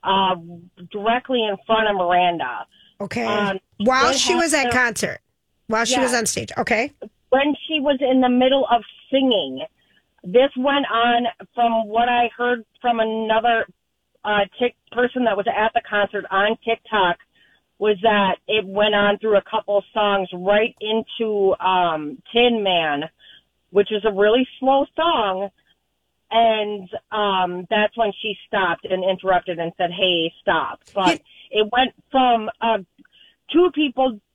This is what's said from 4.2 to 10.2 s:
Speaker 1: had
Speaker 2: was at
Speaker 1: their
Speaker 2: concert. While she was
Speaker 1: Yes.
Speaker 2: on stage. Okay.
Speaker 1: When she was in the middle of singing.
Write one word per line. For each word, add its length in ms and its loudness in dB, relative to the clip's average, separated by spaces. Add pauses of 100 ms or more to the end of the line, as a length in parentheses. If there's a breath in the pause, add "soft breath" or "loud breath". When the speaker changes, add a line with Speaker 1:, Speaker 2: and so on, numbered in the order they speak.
Speaker 1:
had 60 0
Speaker 2:
was 140 0
at 100 0
Speaker 1:
their 80 0
Speaker 2:
concert. 480 -2 (480)
While 180 0
she 140 0
was 120 0
Speaker 1:
Yes. 80 0
Speaker 2:
on 80 -4
stage. 300 -8
Okay. 360 -2 (360)
Speaker 1:
When 260 2 (120)
she 140 -4
was 180 0
in 220 2
the 80 2
middle 420 2
of 120 2 (280)
singing. 540 0 (580)